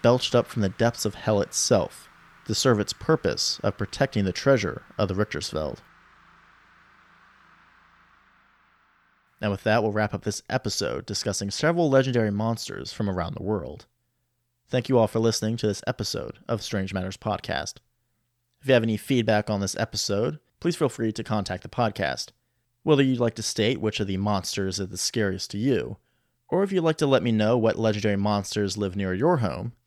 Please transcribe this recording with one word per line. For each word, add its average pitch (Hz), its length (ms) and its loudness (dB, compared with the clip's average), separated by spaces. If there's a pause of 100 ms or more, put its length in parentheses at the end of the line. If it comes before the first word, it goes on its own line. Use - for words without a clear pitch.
belched 123 320 4
up 120 140 4
from 110 160 -2
the 95 60 2
depths - 360 0
of 104 100 -2
hell 104 260 2
itself - 680 0 (360)
to 110 100 -4
serve 120 240 4
its 104 120 -2
purpose - 720 0
of - 140 0
protecting 110 480 0
the 92 60 0
treasure 113 500 2 (160)
of 101 100 0
the 95 60 -4
Richtersveld. 78 640 -4 (3500)
And 104 120 0
with 98 120 -4
that, 110 200 4
we'll 107 80 0
wrap 107 220 0
up 101 100 -6
this - 260 -4
episode 98 560 -4
discussing 101 460 -4
several 170 380 0
legendary 127 420 2
monsters 110 640 -4
from 104 160 -2
around 90 260 -2
the - 80 -10
world. 90 420 -4 (840)
Thank 127 200 -2
you 127 80 6
all 113 100 6
for 117 120 -2
listening 113 380 0
to 110 100 -2
this 101 180 -2
episode - 600 -6
of 113 160 -4
Strange 95 300 -4
Matters 95 240 -4
Podcast. - 580 -4 (840)
If 139 60 -4
you 131 60 6
have 117 100 6
any 113 140 0
feedback 110 520 0
on 104 100 0
this 98 180 -4
episode, 113 640 -2 (200)
please 170 160 -2
feel 143 140 0
free 113 220 -2
to 110 120 -6
contact 101 400 -4
the - 60 -12
podcast. 98 600 -2 (540)
Whether 143 200 6
you'd 131 160 2
like 120 160 0
to 110 80 -8
state 113 360 0
which 107 200 -2
of 101 80 -2
the 95 100 -2
monsters 98 600 -2
is 95 80 -4
the 92 100 -12
scariest - 540 -2
to 104 60 -8
you, 104 400 0 (520)
or 185 140 2
if 196 80 -2
you'd 185 100 0
like 160 160 2
to 151 100 2
let 135 160 6
me 120 80 2
know 110 260 4
what 110 200 2
legendary 107 380 2
monsters 101 640 0
live 98 180 -2
near 95 180 -2
your 147 240 2
home 113 360 -4 (140)